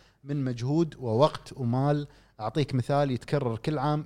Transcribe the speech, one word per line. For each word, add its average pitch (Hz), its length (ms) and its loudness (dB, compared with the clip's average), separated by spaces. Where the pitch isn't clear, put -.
من 143 200 -2
مجهود 131 540 0
ووقت 127 580 2
ومال. 139 500 0
أعطيك 131 340 0
مثال 139 360 2
يتكرر 123 460 -2
كل 151 220 -2
عام، 151 260 0